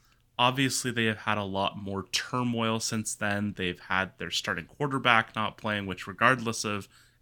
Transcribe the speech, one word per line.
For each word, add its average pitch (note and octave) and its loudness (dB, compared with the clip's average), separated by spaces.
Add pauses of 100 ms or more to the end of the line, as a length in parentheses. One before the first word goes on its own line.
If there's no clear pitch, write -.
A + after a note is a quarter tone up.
(380)
Obviously, B2+ 2
they A2+ 0
have G#2+ 0
had G#2+ 0
a G2+ -2
lot F#2+ -2
more G2 -4
turmoil A2+ 0
since A2 -2
then. G#2 -2
They've F2+ -2
had F#2 -2
their E2+ -8
starting E2+ -4
quarterback B2+ 2
not G#2+ -4
playing, G#2 -2
which F2+ -6
regardless A2+ 2
of G#2 -4 (320)